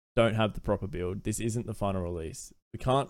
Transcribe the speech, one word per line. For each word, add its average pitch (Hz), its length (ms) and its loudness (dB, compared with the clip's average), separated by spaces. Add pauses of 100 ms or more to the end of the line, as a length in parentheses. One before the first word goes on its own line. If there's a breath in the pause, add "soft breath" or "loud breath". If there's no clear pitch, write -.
(160)
don't 113 180 6
have 110 200 2
the - 60 -6
proper 101 260 0
build. 92 380 -4
This 107 160 -2
isn't 113 260 -2
the 107 80 -6
final 95 280 0
release. 87 500 -6 (200)
We 110 60 -10
can't 131 320 2